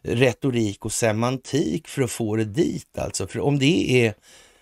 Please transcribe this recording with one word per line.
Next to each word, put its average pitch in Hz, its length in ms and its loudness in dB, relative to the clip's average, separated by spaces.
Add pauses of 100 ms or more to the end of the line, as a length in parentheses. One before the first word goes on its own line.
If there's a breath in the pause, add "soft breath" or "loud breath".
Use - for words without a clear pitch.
retorik 117 840 0
och 110 80 -6
semantik 127 960 -2
för 139 140 -4
att 117 80 -2
få 107 260 -4
det 113 80 0
dit, 139 540 -4
alltså. - 280 -6
För - 140 -8
om 143 180 2
det 131 480 4
är 107 80 -2 (480 soft breath)